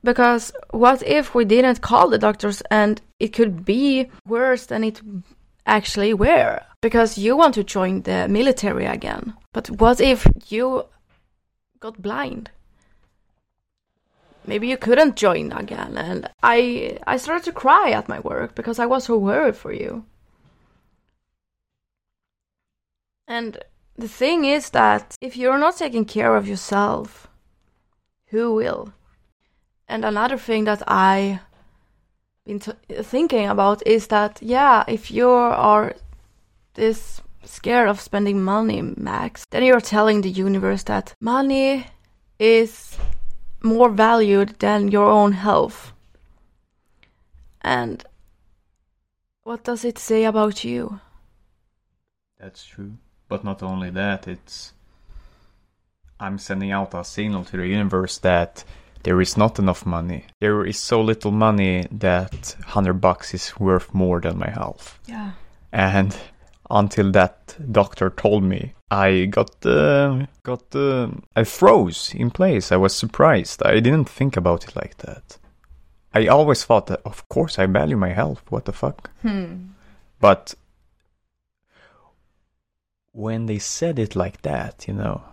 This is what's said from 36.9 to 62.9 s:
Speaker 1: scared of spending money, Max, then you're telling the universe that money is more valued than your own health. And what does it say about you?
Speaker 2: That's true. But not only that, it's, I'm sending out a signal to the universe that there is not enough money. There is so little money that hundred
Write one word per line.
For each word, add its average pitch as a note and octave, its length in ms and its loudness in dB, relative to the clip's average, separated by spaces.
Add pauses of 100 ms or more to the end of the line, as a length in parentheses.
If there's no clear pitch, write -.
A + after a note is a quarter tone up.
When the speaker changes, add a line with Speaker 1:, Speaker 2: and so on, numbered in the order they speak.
Speaker 1:
scared A#3+ 440 0
of G3+ 120 -2
spending G3+ 420 -2
money, G#3+ 400 -2
Max, - 680 -8
then B3 140 0
you're B3+ 160 6
telling G#3+ 400 2
the F#3+ 100 -4
universe F#3+ 540 -2
that G3+ 360 -6
money C4+ 640 0 (520)
is A3+ 580 2 (640)
more A3+ 260 4
valued G#3 680 2
than G#3 300 0
your G3+ 180 4
own G#3 260 6
health. - 600 0 (1700)
And A#2+ 420 -4 (1400)
what A3+ 200 -12
does A#3+ 200 -6
it A#3+ 140 -4
say A3 260 0
about G#3+ 400 0
you? A#3 360 -8 (1400)
Speaker 2:
That's - 260 -20
true. G2+ 280 -18 (360)
But G2 140 -8
not G2 200 -8
only F#2 280 -8
that, G2 380 -6
it's, - 440 -18 (1500)
I'm G2 180 -8
sending G2 320 -6
out G2 240 -4
a F2 100 -10
signal G#2 420 -6
to - 100 -12
the F2+ 100 -4
universe F#2+ 520 -2
that F2 440 0 (400)
there F2+ 180 2
is - 160 0
not G#2+ 220 2
enough F#2+ 280 0
money. F2 400 -6 (140)
There G#2 240 0
is G2+ 140 -6
so A2+ 220 0
little G#2+ 320 0
money G2+ 580 2
that F#2+ 640 -2 (120)
hundred F#2+ 340 0